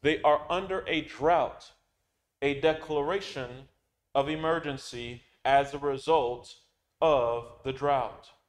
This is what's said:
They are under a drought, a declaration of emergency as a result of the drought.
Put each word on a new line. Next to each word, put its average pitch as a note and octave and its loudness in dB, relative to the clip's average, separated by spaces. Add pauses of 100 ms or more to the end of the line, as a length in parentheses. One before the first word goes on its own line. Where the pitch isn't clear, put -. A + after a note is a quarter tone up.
They D3+ 2
are D3 4
under F#3 -4
a D#3+ 0
drought, D3+ 0 (680)
a C#3 0
declaration D3+ -2 (460)
of C#3 2
emergency D3 -4 (220)
as C#3 4
a D3 -8
result C#3 0 (440)
of A#2+ 2 (160)
the C3+ -4
drought. C3 -2 (180)